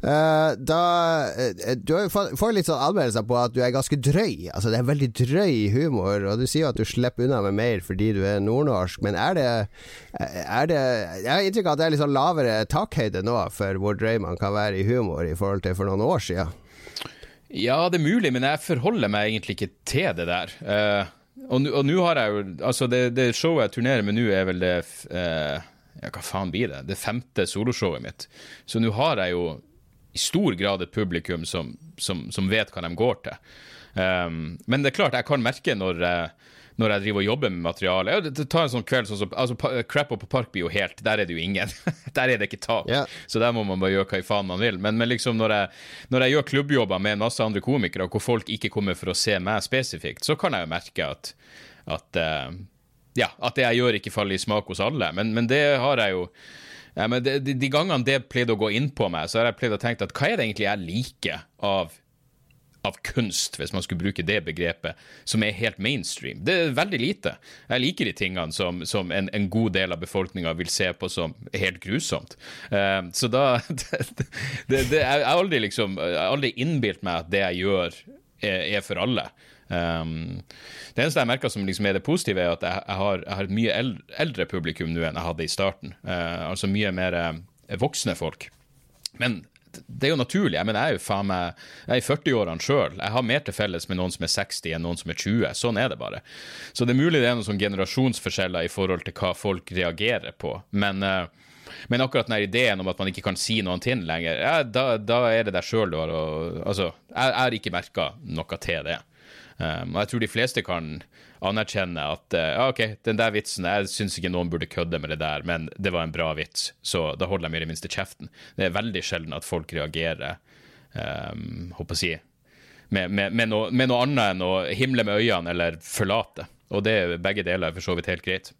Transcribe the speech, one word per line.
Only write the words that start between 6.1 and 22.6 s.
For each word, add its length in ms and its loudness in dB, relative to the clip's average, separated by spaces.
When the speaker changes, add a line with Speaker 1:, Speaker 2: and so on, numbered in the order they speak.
Speaker 1:
og 140 0
du 100 0
sier 140 2
jo 80 2
at 80 -2
du 20 4
slipper 460 2
unna 140 4
med 120 2
mer 320 2
fordi 300 0
du 100 2
er 160 2
nordnorsk, 600 2
men 120 0
er 240 2
det, 80 4
er 480 -2
det, 140 4
jeg 80 -2
har 160 2
inntrykk 240 2
av 60 4
at 20 -4
det 80 4
er 80 4
litt 80 4
sånn 160 4
lavere 380 4
takhøyde 560 0
nå 140 2
for 240 0
hvor 160 2
drøy 320 2
man 160 -4
kan 140 0
være 260 0
i 80 2
humor 320 2
i 160 -2
forhold 240 0
til 160 -2
for 80 0
noen 160 2
år 160 2
siden. 320 -2
Speaker 2:
Ja, 420 2
det 100 2
er 60 4
mulig, 260 4
men 140 2
jeg 180 0
forholder 480 2
meg 180 2
egentlig 280 -4
ikke 140 -4
til 320 0
det 100 -2
der. 260 -2
Eh, 480 2
og 140 2
nu-, 140 0
og 100 4
nå 180 4
har 160 4
jeg 140 2
jo, 100 0